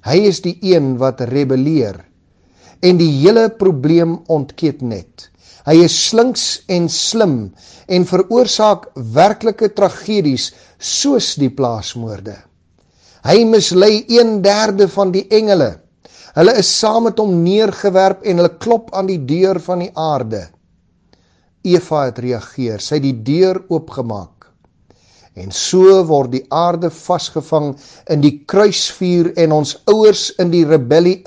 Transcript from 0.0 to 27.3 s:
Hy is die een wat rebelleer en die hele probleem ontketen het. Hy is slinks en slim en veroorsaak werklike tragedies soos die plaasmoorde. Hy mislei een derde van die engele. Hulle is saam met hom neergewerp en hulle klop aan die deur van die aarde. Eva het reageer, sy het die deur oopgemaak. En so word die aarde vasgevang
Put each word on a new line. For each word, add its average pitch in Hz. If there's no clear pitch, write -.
Hy 131
is 185
die 170
een 151
wat 131
rebelleer 131
en 180
die 160
hele 220
probleem 165
ontketen 143
het. -
Hy 156
is -
slinks 233
en 175
slim 196
en 180
veroorsaak 214
werklike 202
tragedies 185
soos -
die 139
plaasmoorde. 110
Hy 170
mislei 208
een 226
derde 202
van 190
die 185
engele. 196
Hulle 180
is 180
saam 226
met 220
hom 185
neergewerp 190
en 175
hulle 170
klop 226
aan 190
die 180
deur 175
van 180
die -
aarde. 117
Eva 160
het 123
reageer, 120
sy 151
het 139
die 131
deur 185
oopgemaak. 120
En 92
so 185
word 139
die 131
aarde 170
vasgevang 151